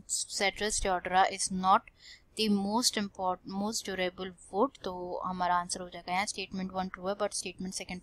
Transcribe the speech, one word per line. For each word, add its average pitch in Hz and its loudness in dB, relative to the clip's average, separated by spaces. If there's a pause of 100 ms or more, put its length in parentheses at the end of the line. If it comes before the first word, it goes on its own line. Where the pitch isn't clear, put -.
Cedrus - 0
deodora 185 4
is 190 -2
not 190 6 (580)
the 220 4
most 208 2
import-, 196 -2
most 214 -4
durable 185 -4 (220)
wood। 240 2
तो 180 -6
हमारा 180 2
आंसर 175 -2
हो 180 -10
जाएगा 180 -8
यहाँ 196 0
statement 190 -4
one 190 -2
true 185 -6
है 202 -2
but 202 0
statement 185 -8
second 180 -10